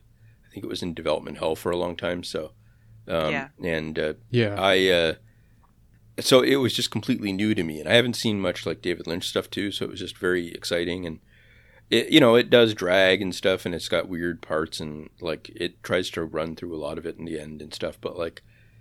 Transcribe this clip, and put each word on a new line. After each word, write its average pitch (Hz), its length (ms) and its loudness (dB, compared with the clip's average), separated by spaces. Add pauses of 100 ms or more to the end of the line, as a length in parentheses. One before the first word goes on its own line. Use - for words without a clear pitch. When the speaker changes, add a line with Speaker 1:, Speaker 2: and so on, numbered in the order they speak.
(460)
Speaker 1:
I - 60 -20
think - 120 -12
it - 40 -8
was - 140 -8
in 87 120 -6
development 78 440 -4
hell 80 180 0
for 90 160 -4
a 87 40 -2
long 87 200 -4
time, 87 280 -4
so, 80 280 -8 (560)
um, 78 240 0
Speaker 2:
Yeah. 135 160 -6 (140)
Speaker 1:
and, 78 360 -4
uh, 78 160 0 (160)
Speaker 3:
Yeah. 113 300 0
Speaker 1:
I, 95 280 6
uh, 85 260 4 (1040)
so 131 220 6
it 131 140 4
was 123 180 0
just - 160 -4
completely 107 420 -2
new 107 220 2
to 101 100 0
me, 78 160 -6
and 76 80 -8
I 95 60 4
haven't 120 220 6
seen 107 240 0
much, 92 260 -2
like, 80 160 -4
David 85 240 -4
Lynch 85 220 -6
stuff, - 220 -2
too, 101 220 -4
so - 120 -6
it 98 60 -6
was 95 100 -12
just 90 180 -10
very 90 360 0
exciting, 87 520 -4
and 80 120 -8 (720)
it, - 200 2
you 151 100 8
know, 117 160 8
it 120 140 4
does 117 220 8
drag 95 480 4
and 92 140 -4
stuff, 95 320 0
and 87 80 -4
it's 80 140 -8
got 90 200 0
weird 85 340 -4
parts, 80 360 -4
and, 78 320 -10 (100)
like, 80 360 -6
it 87 260 -8
tries 92 280 -2
to 85 120 -6
run 80 320 -4
through 85 200 -10
a 80 40 -8
lot 78 200 -8
of 80 80 -10
it 80 120 -10
in 82 60 -12
the 80 160 -8
end 76 200 -14
and 76 140 -16
stuff, - 260 -8
but, - 160 -8
like, 85 260 -8 (380)